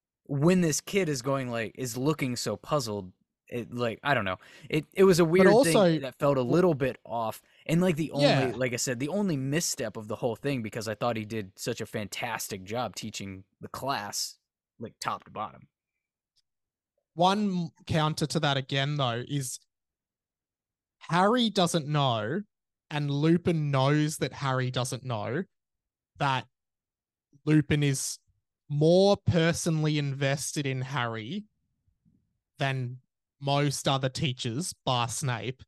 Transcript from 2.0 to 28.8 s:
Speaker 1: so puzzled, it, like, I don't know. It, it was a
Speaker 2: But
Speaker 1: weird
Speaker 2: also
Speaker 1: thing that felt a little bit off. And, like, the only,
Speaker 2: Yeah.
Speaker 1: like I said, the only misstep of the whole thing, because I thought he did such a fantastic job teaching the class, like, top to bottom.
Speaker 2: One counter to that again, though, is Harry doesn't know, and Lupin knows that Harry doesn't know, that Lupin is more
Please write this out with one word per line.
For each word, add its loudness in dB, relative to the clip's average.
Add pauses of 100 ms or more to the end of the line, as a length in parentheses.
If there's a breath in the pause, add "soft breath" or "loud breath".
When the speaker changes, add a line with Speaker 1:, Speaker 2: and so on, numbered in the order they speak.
Speaker 1:
so -4
puzzled, -4 (340)
it, -8
like, -4
I 0
don't 0
know. -2 (320 loud breath)
It, -2
it 4
was 6
a 6
Speaker 2:
But 0
Speaker 1:
weird 8
Speaker 2:
also 6 (100)
Speaker 1:
thing -2
that -8
felt 4
a 2
little 4
bit -2
off. -6 (240 soft breath)
And, 2
like, 2
the -4
only, 2
Speaker 2:
Yeah. 2
Speaker 1:
like -2
I -4
said, -4
the -4
only -2
misstep -4
of -10
the -4
whole -2
thing, -4
because -8
I -6
thought -2
he -6
did -8
such -6
a -6
fantastic -8
job -6
teaching -10 (180)
the -14
class, -6 (420)
like, -14
top -6
to -20
bottom. -12 (1500)
Speaker 2:
One 2 (160)
counter 0
to -4
that 0
again, -2
though, -2
is -6 (1500)
Harry 4
doesn't 0
know, 0 (480)
and -4
Lupin 2
knows 2
that -4
Harry -2
doesn't -6
know, -4 (720)
that -2 (960)
Lupin 4
is -2 (500)
more 6